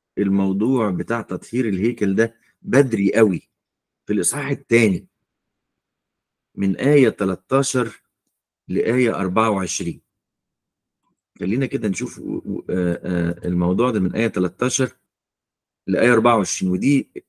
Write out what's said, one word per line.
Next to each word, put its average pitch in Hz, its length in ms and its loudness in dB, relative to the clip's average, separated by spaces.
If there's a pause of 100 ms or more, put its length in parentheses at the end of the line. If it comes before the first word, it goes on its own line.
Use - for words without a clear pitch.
(180)
الموضوع 98 720 2
بتاع 95 320 -4
تطهير 113 460 -4
الهيكل 101 460 0
ده 113 200 0 (280)
بدري 113 520 2
قوي، 101 340 2 (580)
في 104 60 -2
الإصحاح 117 380 -4
الثاني 113 560 0 (1500)
من 98 220 0
آية 135 320 4
تلتاشر 110 960 -2 (680)
لآية 110 460 0
أربعة 95 360 0
وعشرين. 90 500 -6 (1400)
خلينا 113 260 -2
كده 117 220 -4
نشوف - 300 -6
و-، - 40 -14 (240)
و-، 95 240 -8
آه، 87 340 -2
آه، 85 420 -4
الموضوع 90 440 0
ده 110 100 -2
من 90 140 -2
آية 113 140 0
تلتاشر 120 680 -2 (880)
لآية 95 260 2
أربعة 117 240 4
وعشرين، 92 360 -2
ودي، 127 380 0 (180)